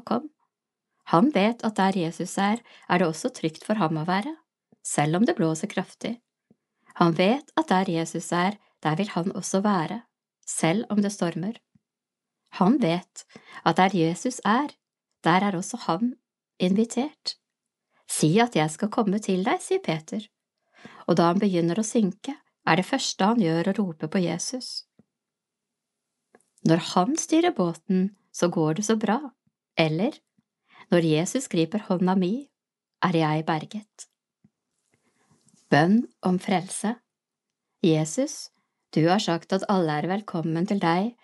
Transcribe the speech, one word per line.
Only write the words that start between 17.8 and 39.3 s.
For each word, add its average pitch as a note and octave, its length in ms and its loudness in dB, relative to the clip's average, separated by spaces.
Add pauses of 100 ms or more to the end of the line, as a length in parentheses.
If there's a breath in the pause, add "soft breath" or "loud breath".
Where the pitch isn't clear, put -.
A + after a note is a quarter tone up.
«Si D#3+ 320 2
at A#3+ 160 2
jeg D#3 160 2
skal - 220 -6
komme G#3 260 0
til F#3+ 260 -2
deg», E4 200 -2
sier F#4+ 180 -2
Peter. D#3+ 380 -6 (880 loud breath)
Og E3+ 80 2
da E3+ 160 4
han G3 80 0
begynner E3+ 400 0
å - 60 -2
synke, A3 500 -2 (300)
er E3 100 4
det F3+ 100 0
første - 400 -2
han A#3 160 2
gjør E3+ 300 2
å - 80 -6
rope F3+ 280 -6
på F#3+ 140 0
Jesus. F#3 600 -6 (1800)
Når E3 160 4 (120)
han A3 280 2
styrer E4 360 0
båten, F#3 580 -2 (180)
så - 160 0
går D#3+ 300 0
det G#3 80 -4
så A3+ 100 2
bra. G#3+ 220 -2 (580)
Eller, E3 380 0 (760 soft breath)
når E3 180 4
Jesus F3 380 0
griper E3 400 -2
hånda F3+ 280 0
mi, G3+ 320 -2 (560)
er E3+ 140 2
jeg D#3 300 0
berget. D#3+ 600 -8 (1600)
Bønn F3+ 360 4 (180)
om F3+ 160 2
frelse. F#3+ 560 -4 (880)
Jesus, D#3+ 680 0 (440)
du D#3+ 140 4
har F#3+ 120 4
sagt E3+ 320 -4